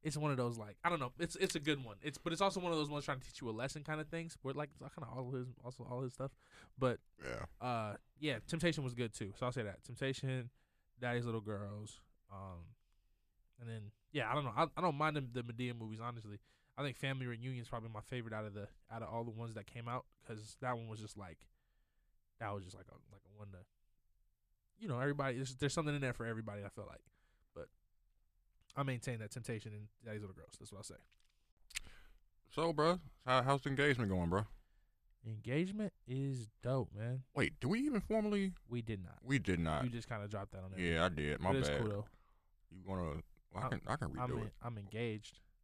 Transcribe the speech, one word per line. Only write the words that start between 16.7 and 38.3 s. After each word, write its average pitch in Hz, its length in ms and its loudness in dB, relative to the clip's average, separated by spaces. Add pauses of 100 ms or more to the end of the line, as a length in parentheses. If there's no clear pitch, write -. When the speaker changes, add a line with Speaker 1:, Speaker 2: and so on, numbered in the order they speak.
Speaker 1:
I 135 40 -4
think 139 160 -2
Family 131 280 -2
Reunion 120 360 -4
is 113 80 -10
probably 113 200 -4
my 107 120 -6
favorite 113 320 -4
out 107 120 -2
of 101 100 -6
the, 101 120 -6 (240)
out 113 120 -6
of 104 40 -6
all 117 160 -2
the 117 80 -4
ones 113 220 -6
that 107 140 -8
came 117 200 -10
out, 123 180 -4 (220)
'cause 107 320 -10
that 127 160 0
one 117 140 -8
was 110 100 -6
just 107 160 -10
like, 92 320 -14 (920)
that 107 140 -2
was 98 120 -6
just 95 100 -14
like 95 140 -18
a, - 60 -18 (180)
like 98 120 -20
a 101 120 -20
one 104 140 -12
to, 90 80 -14 (1200)
you 208 100 -4
know, 123 100 2
everybody. 139 380 2
There's, 131 180 -2
there's 139 180 2
something 151 220 2
in 143 60 0
there 127 120 0
for 117 120 -2
everybody, 110 400 -4
I 98 40 -6
feel 101 200 -10
like. - 140 -16 (500)
But - 140 -10 (1080)
I 139 60 0
maintain 127 380 0
that 107 100 -6
Temptation 113 420 -4
and 104 160 -10 (160)
Daddy's 107 180 -4
Little 95 140 -8
Girls. 73 240 -18
That's - 120 -14
what 95 80 -12
I'll - 40 -10
say. - 120 -8 (1500)
Speaker 2:
So, 165 240 2
bro, 165 260 6 (240)
how, 127 200 8
how's 139 180 6
the - 80 0
engagement 135 400 6
going, 90 200 6
bro? 98 160 6 (840)
Speaker 1:
Engagement 165 680 0 (140)
is 131 420 -2 (140)
dope, 127 300 2
man. 120 280 -2 (140)
Speaker 2:
Wait, 139 240 2
do - 100 0
we 220 120 4
even 269 200 4
formally? 208 520 4 (140)